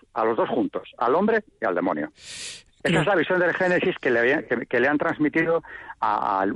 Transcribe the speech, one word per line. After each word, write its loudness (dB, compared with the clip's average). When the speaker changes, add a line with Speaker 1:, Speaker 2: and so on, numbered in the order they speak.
Speaker 1:
a 0
los 0
dos 0
juntos, -4
al 0
hombre 2
y -4
al 0
demonio. -2
Esa -18
Speaker 2:
Creo 2
Speaker 1:
es 0
la 2
visión 2
del 2
Génesis 0
que 0
le 2
había, 2
que, -4
que 0
le 4
han 2
transmitido 0
a, 0
a 0